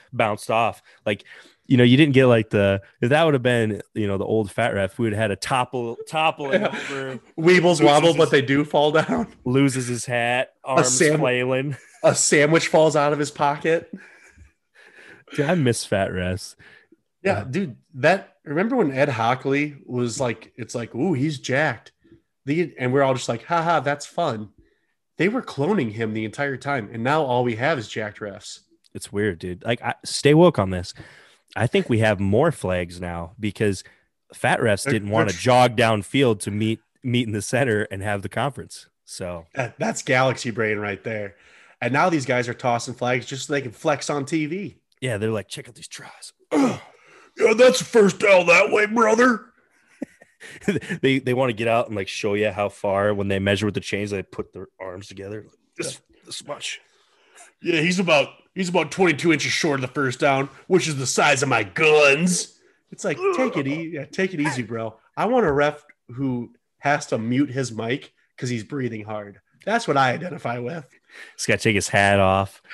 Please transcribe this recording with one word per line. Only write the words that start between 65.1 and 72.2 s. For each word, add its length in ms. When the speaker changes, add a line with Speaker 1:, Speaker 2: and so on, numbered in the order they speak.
Speaker 2:
I 100
want 200
a 60
ref 320
who 440
has 260
to 120
mute 320
his 200
mic 420
'cause 120
he's 160
breathing 400
hard. 340
That's 220
what 100
I 160
identify 460
with. 300
Speaker 1:
He's 100
gotta 160
take 140
his 120
hat 300
off 420